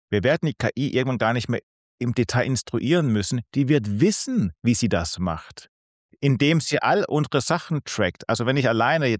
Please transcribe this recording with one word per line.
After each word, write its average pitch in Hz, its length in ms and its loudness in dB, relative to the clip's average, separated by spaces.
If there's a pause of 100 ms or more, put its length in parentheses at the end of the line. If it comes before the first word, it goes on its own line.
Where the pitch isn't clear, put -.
(120)
wir 101 120 2
werden 160 240 2
die 139 60 -2
K - 240 -2
I 135 160 -2
irgendwann 127 240 0
gar 113 160 0
nicht 120 160 -4
mehr 117 120 -4 (380)
im 123 140 -2
Detail 123 320 0
instruieren 131 680 0
müssen. 107 280 -2 (140)
Die 139 120 0
wird 107 340 0
wissen, 202 500 0 (120)
wie 117 100 4
sie 113 160 0
das 85 300 -2
macht, - 500 -8 (500)
indem 143 400 2
sie - 220 -2
all 180 240 2
unsere 143 360 0
Sachen 165 440 -2
trackt. - 420 -2
Also 117 180 -2
wenn 131 120 2
ich 131 100 2
alleine, 120 520 2